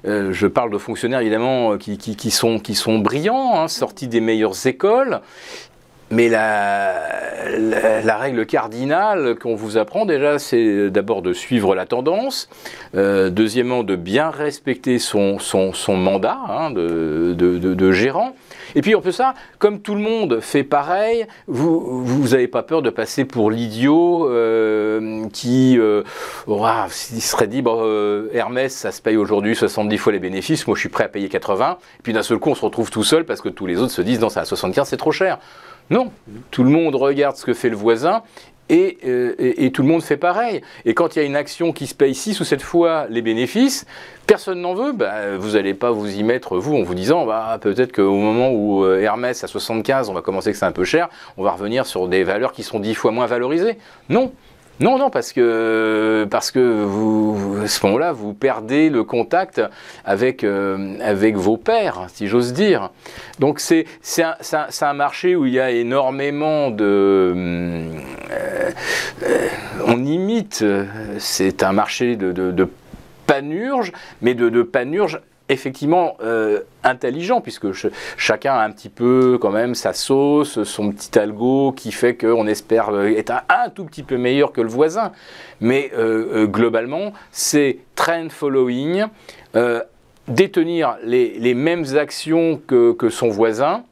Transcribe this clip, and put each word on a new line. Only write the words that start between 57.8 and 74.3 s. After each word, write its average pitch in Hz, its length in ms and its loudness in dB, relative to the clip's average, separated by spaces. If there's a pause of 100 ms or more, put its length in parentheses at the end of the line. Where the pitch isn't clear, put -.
moment-là, 143 280 2
vous 104 200 -8
perdez 131 560 0
le 120 140 2
contact 131 580 -2 (440)
avec, 117 400 0
euh, 98 560 -2
avec 107 340 2
vos 101 220 2
pairs, 175 500 -2
si 101 200 -8
j'ose 120 260 0
dire. 151 360 0 (500)
Donc 143 200 0
c'est, 160 240 2 (180)
c'est - 220 -2
un, 160 160 -2
c'est - 160 -6
un, 151 140 -2
c'est - 160 -4
un 143 80 0
marché 143 420 0
où 147 100 2
il 127 60 0
y 127 80 2
a 131 120 2
énormément 139 1000 0
de, 98 640 4
euh, 87 540 -4 (1300)
euh, - 240 0 (380)
on 120 200 2
imite, 196 560 -2
euh, 101 240 2 (320)
c'est - 440 -2
un 98 120 2
marché 120 420 0
de, 95 160 -2
de, 92 200 -2
de 90 180 2 (580)
panurge, 180 640 -2 (300)
mais 123 120 4